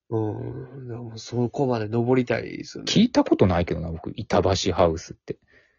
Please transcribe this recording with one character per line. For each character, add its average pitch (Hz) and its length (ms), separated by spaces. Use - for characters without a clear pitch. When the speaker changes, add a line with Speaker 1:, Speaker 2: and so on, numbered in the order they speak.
Speaker 1:
う 113 100
ん。 123 680
で 117 80
も、 117 220
そ 120 320
こ 143 180
ま 120 120
で 107 80
登 120 320
り 123 60
た 117 140
い - 40
で - 200
す - 140
よ - 60
ね。 - 80
Speaker 2:
聞 196 120
い 247 80
た 285 120
こ 330 120
と 127 100
な 87 140
い 90 60
け - 80
ど 80 80
な、 82 100
僕、 - 240
板 - 260
橋 92 320
ハ 90 140
ウ 80 100
ス - 160
っ - 20
て。 - 220